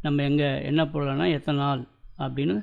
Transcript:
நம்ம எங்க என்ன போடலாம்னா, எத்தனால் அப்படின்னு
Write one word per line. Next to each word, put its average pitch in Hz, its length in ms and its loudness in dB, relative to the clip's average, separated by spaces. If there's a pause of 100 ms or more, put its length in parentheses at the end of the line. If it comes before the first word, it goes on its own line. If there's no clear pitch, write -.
நம்ம 143 200 2
எங்க 143 220 4 (180)
என்ன 151 220 2
போடலாம்னா, 147 460 -2
எத்தனால் 143 520 0 (360)
அப்படின்னு 139 440 -2